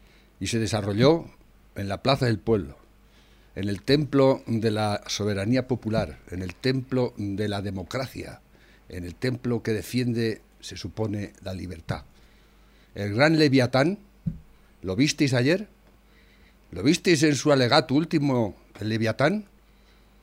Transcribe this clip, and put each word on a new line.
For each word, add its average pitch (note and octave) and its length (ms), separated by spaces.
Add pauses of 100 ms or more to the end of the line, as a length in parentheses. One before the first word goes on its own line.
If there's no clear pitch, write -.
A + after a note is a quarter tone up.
(400)
y G2 80
se A2+ 120
desarrolló A2 640 (500)
en G2 120
la G2 160
Plaza C3+ 240
del A2 100
Pueblo, F#2 400 (760)
en G2+ 140
el G2 120
templo C3+ 640
de A2+ 260
la G#2+ 360
soberanía G#2 600
popular, G#2+ 520 (100)
en F#2 140
el F#2 100
templo B2+ 640
de G2+ 300
la G2+ 160
democracia, F#2+ 760 (480)
en F2+ 160
el E2+ 100
templo A#2+ 480
que A2 80
defiende, A#2 680 (180)
se - 180
supone, G#2 560 (100)
la F#2+ 100
libertad. F2+ 500 (920)
El G2+ 220
gran D3+ 240
Leviatán, C3+ 580 (840)
¿lo F#2 120
visteis C#3 380
ayer? D3+ 340 (1040)
¿Lo F2 120
visteis D#3 400
en D3+ 120
su D3 160
alegato C3 440
último, C#3 600 (240)
el G#2+ 100
Leviatán? A2+ 560 (760)